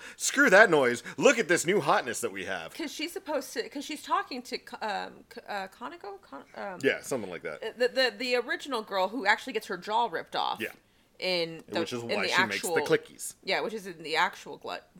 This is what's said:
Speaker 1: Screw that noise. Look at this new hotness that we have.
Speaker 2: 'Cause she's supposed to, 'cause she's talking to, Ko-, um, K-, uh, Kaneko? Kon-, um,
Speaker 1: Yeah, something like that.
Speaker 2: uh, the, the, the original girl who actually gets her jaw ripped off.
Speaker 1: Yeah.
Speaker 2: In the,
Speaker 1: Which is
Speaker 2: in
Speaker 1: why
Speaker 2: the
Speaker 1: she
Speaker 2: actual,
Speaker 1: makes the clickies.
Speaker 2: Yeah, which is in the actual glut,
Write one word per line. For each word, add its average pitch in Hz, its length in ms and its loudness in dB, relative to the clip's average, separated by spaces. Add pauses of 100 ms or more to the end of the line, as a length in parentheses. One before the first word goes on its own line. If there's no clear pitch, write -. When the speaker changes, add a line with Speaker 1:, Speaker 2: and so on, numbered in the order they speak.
(160)
Speaker 1:
Screw - 340 4
that 202 200 12
noise. 123 320 4 (140)
Look 233 220 6
at 214 100 0
this 165 160 4
new 180 160 4
hotness 160 400 2
that 208 120 -2
we 98 120 -6
have. 170 300 -6
Speaker 2:
'Cause 311 180 -8
she's 311 200 -8
supposed 294 420 -6
to, 233 140 -4
'cause 277 160 -10
she's 302 180 -10
talking 311 400 -2
to, - 160 -10
Ko-, - 240 -16
um, 190 480 -6
K-, - 180 -16
uh, 190 200 -6
Kaneko? 349 520 -14
Kon-, - 240 -18 (120)
um, 202 260 -8
Speaker 1:
Yeah, 123 180 2
something 110 300 -6
like 82 120 -8
that. 80 200 -8
Speaker 2:
uh, 220 160 -8
the, 247 100 2
the, 240 300 0
the 247 180 0
original 254 460 -4
girl 196 260 0
who 208 160 -6
actually 214 300 2
gets 214 140 -6
her 190 100 -4
jaw 214 320 0
ripped - 260 -6
off. 78 240 -2
Speaker 1:
Yeah. 104 120 -4 (480)
Speaker 2:
In 165 480 -2
the, - 120 -2
Speaker 1:
Which 165 120 -4
is 120 100 -4
Speaker 2:
in 117 60 -8
Speaker 1:
why - 140 0
Speaker 2:
the - 60 0
Speaker 1:
she 120 60 2
Speaker 2:
actual, 104 420 2
Speaker 1:
makes 143 140 2
the 156 80 6
clickies. - 360 -12 (100)
Speaker 2:
Yeah, 175 160 0
which 175 140 -2
is 190 120 -10
in 165 160 -12
the 156 140 -2
actual 170 420 0
glut, 95 300 -8 (120)